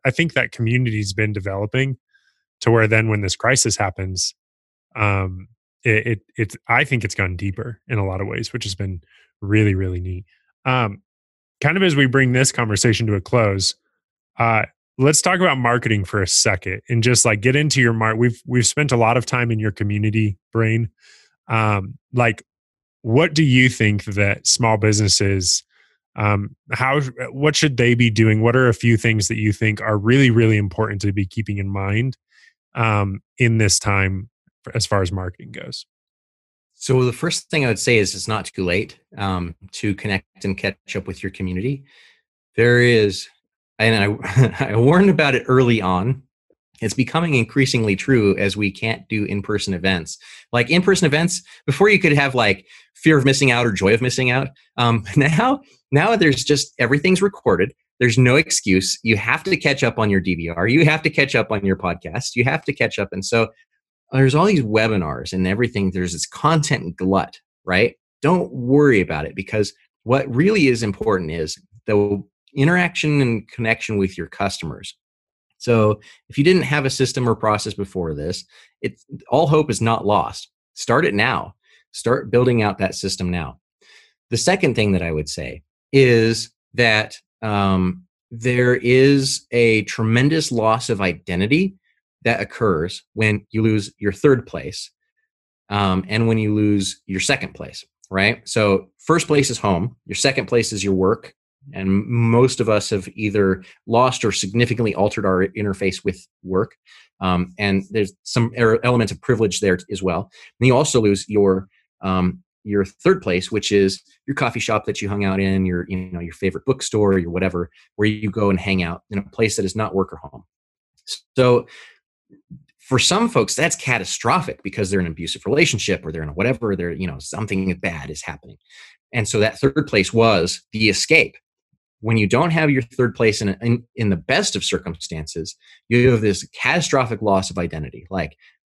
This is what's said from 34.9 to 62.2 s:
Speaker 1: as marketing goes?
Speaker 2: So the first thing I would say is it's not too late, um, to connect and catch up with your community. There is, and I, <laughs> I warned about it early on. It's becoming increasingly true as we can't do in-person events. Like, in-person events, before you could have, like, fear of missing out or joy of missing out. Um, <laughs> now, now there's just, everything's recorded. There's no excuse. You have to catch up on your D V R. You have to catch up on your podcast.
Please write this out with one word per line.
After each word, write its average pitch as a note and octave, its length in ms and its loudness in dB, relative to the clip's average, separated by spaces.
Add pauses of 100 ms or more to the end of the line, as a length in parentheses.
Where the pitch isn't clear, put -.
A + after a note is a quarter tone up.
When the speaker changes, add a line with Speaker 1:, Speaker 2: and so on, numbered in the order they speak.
Speaker 1:
as F2+ 100 -2
marketing F#2 400 -10
goes? - 340 -16 (880)
Speaker 2:
So B2+ 300 0
the B2 80 0
first - 360 -6
thing D3+ 140 0
I B2+ 60 2
would A2 100 -2
say A#2+ 180 2
is G2+ 160 0
it's F#2+ 140 -10
not G#2+ 180 -4
too - 200 -6
late, F2+ 340 -4 (180)
um, F#2 380 -4 (180)
to G#2 220 -4
connect - 480 -8
and G2 140 -4
catch - 380 -8
up G2 120 -8
with F#2 160 -10
your F#2+ 80 -8
community. G2+ 540 -6 (720)
There A#2+ 260 4
is, A2 480 2 (500)
and A2 420 2
I, - 500 0
<laughs> - 0 -
I G#2 40 -2
warned D#3+ 340 6
about D3 260 2
it B2 120 -2
early B2 340 4
on. F#2+ 420 -2 (580)
It's A2 120 -4
becoming D#3 420 -2
increasingly A#2 600 0
true G#2 420 2
as G2 200 -2
we G#2 120 -2
can't A2+ 380 -6
do G#2+ 160 -4
in-person G2+ 500 -4
events. F2+ 440 -2 (340)
Like, A#2+ 180 0
in-person F#3 360 2
events, D#3 360 0 (240)
before F#3+ 220 2
you G#3 120 4
could D#3+ 120 2
have, C#3+ 240 2
like, G#2 300 0 (300)
fear D#3 220 4
of C3 60 2
missing C3+ 280 4
out A#2+ 140 0
or A#2 60 0
joy G2 220 2
of A2+ 80 2
missing B2+ 300 0
out. C3 180 -2 (260)
Um, A#2 340 0
<laughs> - 60 -8
now, D#3+ 460 2 (300)
now F#3+ 260 2
there's D3+ 260 2
just, - 360 0
everything's D3 420 2
recorded. G#2 520 0 (260)
There's A#2+ 180 2
no B2+ 180 6
excuse. F#2+ 680 0
You A2+ 120 2
have A2+ 280 -2
to F#3+ 120 -2
catch C#3+ 280 0
up A#2 140 0
on A2 120 0
your G2 100 2
D F2+ 160 0
V E2 140 -6
R. E2+ 180 -2
You C#3 160 4
have D#3 200 2
to D#3+ 60 0
catch C3+ 260 0
up A2+ 160 0
on G2+ 120 0
your F#2+ 140 2
podcast. F2 580 -8